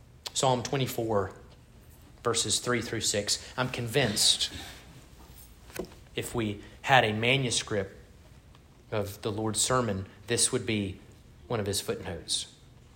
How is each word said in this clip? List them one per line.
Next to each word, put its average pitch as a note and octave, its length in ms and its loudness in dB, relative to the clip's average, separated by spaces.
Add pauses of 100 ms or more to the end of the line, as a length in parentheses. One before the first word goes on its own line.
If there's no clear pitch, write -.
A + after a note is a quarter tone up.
(340)
Psalm B2 300 4
twenty-four, A2+ 680 0 (920)
verses G#2+ 360 2
three A#2+ 220 0
through A2 200 -4
six. - 380 0 (180)
I'm B2+ 120 0
convinced A#2 800 2 (1700)
if - 180 -6
we G#2+ 280 -2 (220)
had C3 200 8
a A2 80 2
manuscript A2+ 840 0 (960)
of G2+ 300 -4
the A2 100 -2
Lord's G#2+ 280 -2
sermon, A2+ 460 2 (220)
this - 240 4
would B2+ 140 -2
be G#2 340 -2 (480)
one A#2 120 0
of G2+ 60 -2
his G2 160 -2
footnotes. - 640 -4 (500)